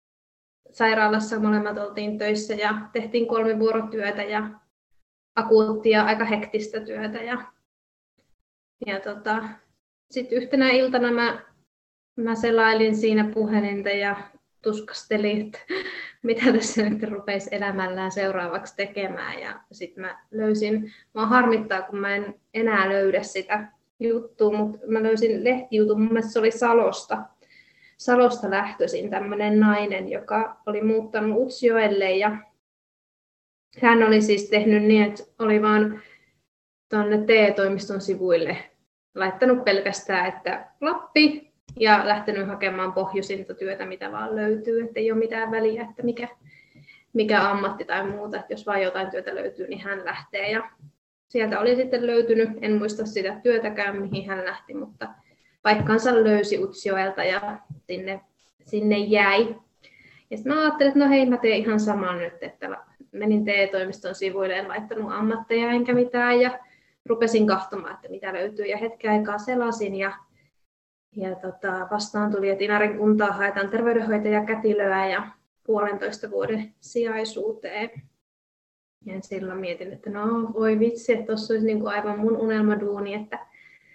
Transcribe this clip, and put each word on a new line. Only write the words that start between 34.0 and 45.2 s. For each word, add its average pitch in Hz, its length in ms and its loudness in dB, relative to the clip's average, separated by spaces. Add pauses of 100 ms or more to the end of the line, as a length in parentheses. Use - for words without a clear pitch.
oli 220 180 6
siis 208 280 0
tehnyt 214 340 4
niin, 214 200 6
että 208 200 -2 (160)
oli 214 220 2
vaan 214 400 2 (880)
tonne 214 280 2
T 214 120 0
E-toimiston 196 720 2
sivuille 175 560 0 (580)
laittanut 247 500 2
pelkästään, 190 600 0
että - 400 -6 (160)
Lappi 302 720 2 (260)
ja 214 280 6
lähtenyt 208 400 -2
hakemaan 185 460 -4
pohjoisinta 190 600 -4
työtä, 196 320 -8
mitä 190 260 -12
vaan 214 240 -6
löytyy, 220 480 0
että 226 160 -6
ei 220 120 2
ole 220 80 2
mitään 226 320 -2